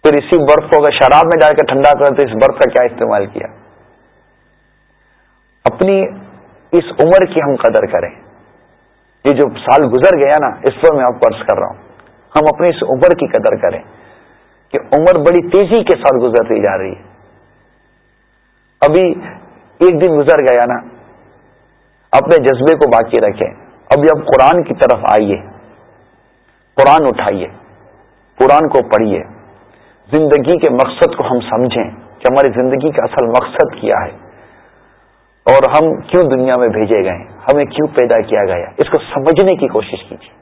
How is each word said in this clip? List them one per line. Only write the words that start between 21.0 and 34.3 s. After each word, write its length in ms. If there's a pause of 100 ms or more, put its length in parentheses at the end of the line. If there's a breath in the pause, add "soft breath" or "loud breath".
اپنے 320
جذبے 300
کو 160
باقی 300
رکھیں۔ 300 (400)
ابھی 180
آپ 180
قرآن 360
کی 120
طرف 260 (120)
آئیے، 260 (1400)
قرآن 340
اٹھائیے، 380 (880)
قرآن 300
کو 200
پڑھیے، 340 (880 soft breath)
زندگی 480
کے 140
مقصد 440
کو 140
ہم 100
سمجھیں 480 (300)
کہ 120
ہماری 180 (100)
زندگی 320
کا 140
اصل 240
مقصد 520
کیا 240
ہے 100 (1300 soft breath)